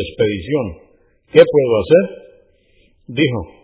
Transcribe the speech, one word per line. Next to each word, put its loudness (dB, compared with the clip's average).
expedición. -4
¿Qué 8
puedo 2
hacer?". 2
Dijo, -2